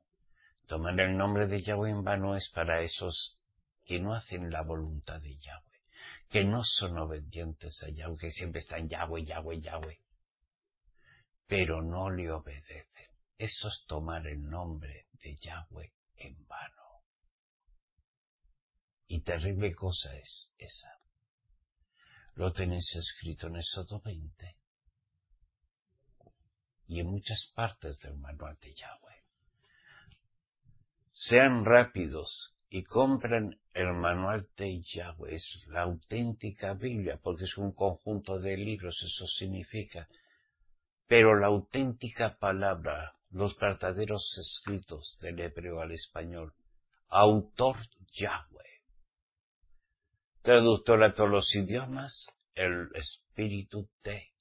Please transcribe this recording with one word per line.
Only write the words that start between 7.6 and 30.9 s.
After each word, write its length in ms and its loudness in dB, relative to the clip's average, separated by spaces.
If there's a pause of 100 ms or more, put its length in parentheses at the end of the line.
a 60 -10
Yahweh, 300 -10
que 120 -8
siempre 300 -8
están 260 -8
Yahweh, 360 -6
Yahweh, 380 -8
Yahweh, 360 -10 (1500)
pero 340 0
no 280 -4
le 200 -4
obedecen. 800 -12 (280)
Eso 320 -6
es 180 -12
tomar 400 -6
el 140 -8
nombre 680 -10 (160)
de 140 -14
Yahweh 560 -14 (240)
en 280 -20
vano. 380 -18 (2250)
Y 140 -4
terrible 520 -2
cosa 440 -6
es 400 -14
esa. 420 -16 (1400)
Lo 160 0
tenéis 420 -2
escrito 540 -6
en 80 -8
Éxodo 460 -8
veinte 560 -12 (2250)
y 120 -6
en 80 -2
muchas 480 -4
partes 440 -6
del 180 -12
manual 420 -12
de 140 -20
Yahweh. 500 -20 (1900)